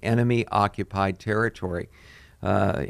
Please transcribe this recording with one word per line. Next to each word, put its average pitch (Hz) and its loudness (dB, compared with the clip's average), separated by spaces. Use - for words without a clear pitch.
enemy-occupied 101 0
territory. 104 -4
Uh, 98 0